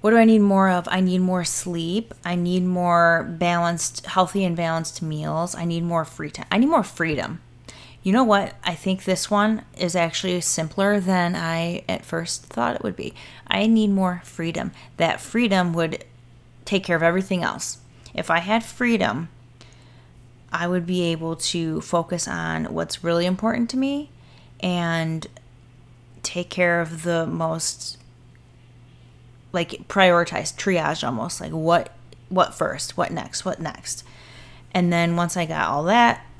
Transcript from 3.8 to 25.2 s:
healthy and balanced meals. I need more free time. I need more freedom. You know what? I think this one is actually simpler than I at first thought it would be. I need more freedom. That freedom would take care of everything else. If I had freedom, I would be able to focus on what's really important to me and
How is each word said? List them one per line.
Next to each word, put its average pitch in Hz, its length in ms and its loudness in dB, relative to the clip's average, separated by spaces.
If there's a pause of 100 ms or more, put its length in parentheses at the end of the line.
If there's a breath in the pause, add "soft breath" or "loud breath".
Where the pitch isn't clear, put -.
healthy 190 380 2
and 170 120 0
balanced 165 460 -4
meals. 156 540 -4
I 170 100 -6
need 170 180 -2
more 170 220 0
free 151 240 -10
time. - 220 -12
I 196 80 2
need 269 100 4
more 302 140 4
freedom. 160 580 -4 (640 loud breath)
You 190 80 0
know 247 140 6
what? 202 300 2 (100)
I 170 100 -2
think 190 300 -2
this 185 260 0
one 208 320 2 (140)
is 180 180 -2
actually 175 460 0
simpler 196 580 0
than 180 380 2
I 165 500 -4
at - 160 -4
first - 440 -6
thought - 280 -2
it - 80 -8
would - 140 -4
be. - 160 -10 (340 loud breath)
I 196 180 2
need 220 260 4
more 185 340 0
freedom. 165 480 -6 (240 loud breath)
That - 240 0
freedom 190 520 2
would 165 300 -2 (640)
take 190 180 0
care 175 140 0
of 160 60 2
everything 180 400 2
else. - 340 -6 (360 loud breath)
If - 160 -6
I 170 100 4
had 214 260 0
freedom, 180 640 0 (1200 loud breath)
I 170 160 -2
would 180 180 0
be 180 180 0
able 165 340 -2
to 160 420 -2
focus 170 480 -2
on 80 460 -4
what's - 320 -6
really 170 200 2
important 226 440 -2
to 254 80 -4
me 277 320 -2 (500 soft breath)
and 165 680 -2 (1000)